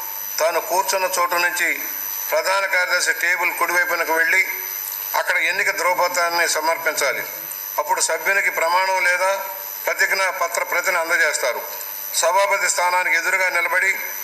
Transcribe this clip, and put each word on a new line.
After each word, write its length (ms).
తాను 320
కూర్చున్న 380
చోటు 280
నుంచి 220
ప్రధాన 320
కార్యదర్శి 480
టేబుల్ 340
కుడివైపునకు 640
వెళ్ళి 220
అక్కడ 180
ఎన్నిక 200
ధ్రువపత్రాన్ని 760
సమర్పించాలి. 680
అప్పుడు 220
సభ్యునికి 600
ప్రమాణం 380
లేదా 220
ప్రతిజ్ఞా 460
పత్ర 320
ప్రతిని 320
అందజేస్తారు. 580
సభాపతి 520
స్థానానికి 480
ఎదురుగా 340
నిలబడి 360